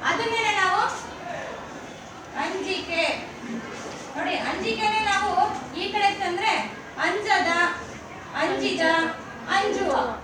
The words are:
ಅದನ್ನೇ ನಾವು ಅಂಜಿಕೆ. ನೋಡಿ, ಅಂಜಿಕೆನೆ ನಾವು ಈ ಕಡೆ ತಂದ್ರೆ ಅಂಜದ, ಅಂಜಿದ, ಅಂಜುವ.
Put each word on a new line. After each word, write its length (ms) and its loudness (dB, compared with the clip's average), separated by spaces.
ಅದನ್ನೇ 340 0
ನಾವು 200 4
ಅಂಜಿಕೆ. 600 0
ನೋಡಿ, 200 0
ಅಂಜಿಕೆನೆ 500 0
ನಾವು 200 4
ಈ 120 -2
ಕಡೆ 160 4
ತಂದ್ರೆ 320 2
ಅಂಜದ, 460 2
ಅಂಜಿದ, 420 2
ಅಂಜುವ. 380 2